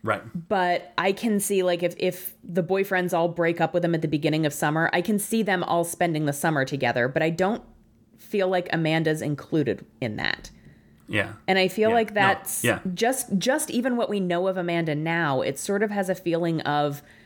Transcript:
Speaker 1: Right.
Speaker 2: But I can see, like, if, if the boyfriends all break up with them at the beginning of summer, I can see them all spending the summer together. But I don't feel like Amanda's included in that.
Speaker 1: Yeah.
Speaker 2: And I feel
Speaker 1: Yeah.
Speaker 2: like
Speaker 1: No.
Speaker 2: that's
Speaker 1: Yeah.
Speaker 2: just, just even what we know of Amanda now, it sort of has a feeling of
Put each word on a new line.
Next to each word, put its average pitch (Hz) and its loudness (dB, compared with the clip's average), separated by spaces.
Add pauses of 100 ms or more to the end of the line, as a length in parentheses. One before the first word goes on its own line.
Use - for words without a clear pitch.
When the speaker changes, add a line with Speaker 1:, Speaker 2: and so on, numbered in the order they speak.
Speaker 1:
Right. 104 0 (260)
Speaker 2:
But 180 0
I 185 2
can 208 0
see, 196 0
like, 175 2
if, 170 0
if - -4
the 175 -2
boyfriends 185 0
all 175 4
break 170 0
up 160 0
with 170 2
them 170 2
at 160 0
the 165 -2
beginning 156 0
of 143 0
summer, 160 0
I 175 2
can 208 0
see 220 0
them 185 0
all 170 0
spending 165 0
the 143 0
summer 147 0
together. 127 0
But 156 0
I 160 2
don't 185 -2 (560)
feel 190 -2
like 180 0
Amanda's 160 2
included 143 -2 (140)
in 110 -4
that. - -4 (580)
Speaker 1:
Yeah. 101 -2 (140)
Speaker 2:
And 190 4
I 185 4
feel 214 2
Speaker 1:
Yeah. 226 4
Speaker 2:
like 220 2
Speaker 1:
No. 208 0
Speaker 2:
that's - 0
Speaker 1:
Yeah. 214 2 (140)
Speaker 2:
just, 226 -2
just 277 0
even 240 0
what 233 0
we 202 0
know 180 0
of 185 -2
Amanda 170 0
now, 156 0
it - -2
sort 202 0
of 214 -2
has 202 -2
a 185 0
feeling 165 -2
of 147 0 (240)